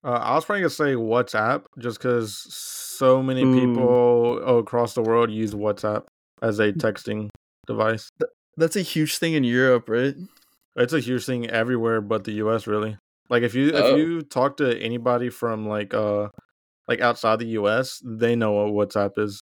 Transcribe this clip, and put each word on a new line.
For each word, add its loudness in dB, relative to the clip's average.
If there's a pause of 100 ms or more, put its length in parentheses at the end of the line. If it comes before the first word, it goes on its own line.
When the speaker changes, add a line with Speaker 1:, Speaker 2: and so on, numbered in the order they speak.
Speaker 1:
Uh, -4
I 0
was 0
probably -2
gonna 0
say -2
WhatsApp, 0 (140)
just -8
'cause 0
so 0
many 0
Speaker 2:
Ooh. 6
Speaker 1:
people 4
across -2
the -2
world 2
use -4
WhatsApp -4 (360)
as 0
a 4
texting -4 (380)
device. -2 (100)
Speaker 2:
Th-, -4 (260)
that's 0
a -2
huge -2
thing -2
in 2
Europe, 2
right? 0 (600)
Speaker 1:
It's 0
a 2
huge -4
thing -4
everywhere 0
but -4
the -6
U -2
S, -2
really. -2 (320)
Like, 2
if -2
you, 4
Speaker 2:
Oh. 2 (160)
Speaker 1:
if 4
you 0
talk -2
to 0
anybody -2
from, -6
like, -4
uh, -2 (600)
like, -2
outside 2
the -4 (120)
U 2
S, -2
they 0
know 2
what 2
WhatsApp -2
is. -4